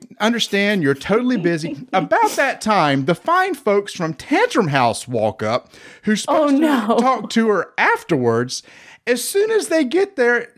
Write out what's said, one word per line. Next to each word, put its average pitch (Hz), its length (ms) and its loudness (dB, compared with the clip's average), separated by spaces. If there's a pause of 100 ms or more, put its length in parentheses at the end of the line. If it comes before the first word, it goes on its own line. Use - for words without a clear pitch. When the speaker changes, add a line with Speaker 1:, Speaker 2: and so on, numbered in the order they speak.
(200)
Speaker 1:
understand 208 640 0
you're 135 120 4
totally 247 420 0
busy. 170 520 -2
<laughs> - 40 -14
About 415 380 2
that 269 300 -2
time, 151 440 2
the 170 100 2
fine 370 400 0
folks 202 380 -2
from 160 220 -6
Tantrum 330 540 0
House 123 380 0
walk 110 360 -2
up, 110 280 -4 (320)
who's 214 180 0
supposed 285 340 2
Speaker 2:
Oh, - 20 2
no. 254 380 2
Speaker 1:
to 226 60 2
talk 254 300 0
to 226 180 0
her 190 280 -2
afterwards. 127 840 0 (460)
As 247 160 -2
soon 415 280 -2
as 415 160 0
they 320 160 2
get 359 320 -2
there, 240 420 0